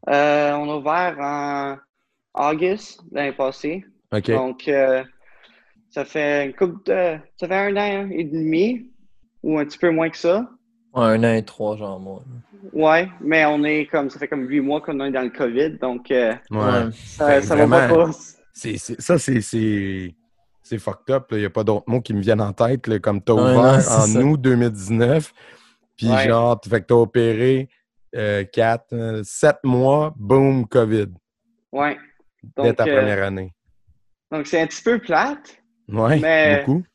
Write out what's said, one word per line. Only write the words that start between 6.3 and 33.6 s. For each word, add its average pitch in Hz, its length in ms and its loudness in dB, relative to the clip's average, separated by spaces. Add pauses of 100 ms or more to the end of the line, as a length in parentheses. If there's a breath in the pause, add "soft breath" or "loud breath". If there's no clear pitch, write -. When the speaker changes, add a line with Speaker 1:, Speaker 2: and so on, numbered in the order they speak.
Speaker 1:
une 135 80 -8
couple 185 360 -4
de, 180 260 0 (240)
ça 175 80 -8
fait 180 60 -4
un 196 220 -2
an 202 340 -4
et 165 140 -6
demi 160 680 -2 (520)
ou 156 160 -2
un 147 60 -2
petit 147 140 -16
peu 175 120 2
moins 160 200 0
que - 80 -18
ça. 196 280 0 (460)
Speaker 3:
Ouais, 123 120 0
un 113 200 2
an 117 100 4
et 110 100 -2
trois, 107 320 -8
genre, 101 220 -12
moi. 95 240 -16 (500)
Speaker 1:
Ouais, 156 360 2 (120)
mais 156 260 2
on 147 180 0
est 151 220 -2
comme, 143 240 -4
ça - 80 -20
fait 143 100 -8
comme 135 180 -6
huit 143 140 -2
mois 143 200 -2
qu'on 151 200 -8
est 139 100 -4
dans 131 120 -4
le 123 80 -6
covid, 139 480 -4
donc, 123 320 -6
euh, 120 240 2 (160)
Speaker 3:
Ouais. 107 80 -4
Speaker 2:
Ouais. 104 340 0
Speaker 1:
ça, - 340 -6
Speaker 2:
Ben, 143 160 6
Speaker 1:
ça 160 140 -2
va 147 100 6
pas 127 220 6
Speaker 2:
vraiment, 165 240 6
Speaker 1:
trop. 147 60 -10 (340)
Speaker 2:
c'est, - 240 -10
c'est, - 240 -12
ça, 175 180 0
c'est, 127 220 0
c'est, 98 760 -4 (480)
c'est 113 160 -8
fucked - 360 -8
up, 131 180 -4
là. 110 60 -2
Y 104 80 -2
a 95 40 -4
pas 110 140 -2
d'autres 104 240 0
mots - 120 0
qui - 140 -6
me 101 60 0
viennent 107 200 2
en 101 120 -2
tête, 120 340 0
là, 110 140 0
comme 101 220 -2
t'as - 100 2
Speaker 3:
Ouais, 113 80 4
Speaker 2:
ouvert 127 340 6
Speaker 3:
non, 135 60 6
c'est - 140 0
Speaker 2:
en - 120 6
Speaker 3:
ça. 110 140 2
Speaker 2:
août 143 200 2
deux 127 140 2
mille 120 160 2
dix-neuf, 117 640 0 (640 soft breath)
puis 113 120 -2
Speaker 1:
Ouais. 131 200 4
Speaker 2:
genre, 117 400 2
fait 110 120 0
que 87 60 -16
t'as 123 80 2
opéré, 120 720 2 (460)
euh, 104 300 -2
quatre, 113 480 0
euh, 113 320 -6
sept - 400 2
mois, 139 520 2
boum, 131 520 2
covid. 110 400 2 (640)
Speaker 1:
Ouais. 143 260 -4 (580)
Speaker 2:
Dès 131 120 2
Speaker 1:
Donc, 110 80 0
Speaker 2:
ta 117 100 2
Speaker 1:
euh, 143 120 2
Speaker 2:
première 104 260 0
année. 95 280 -6 (760)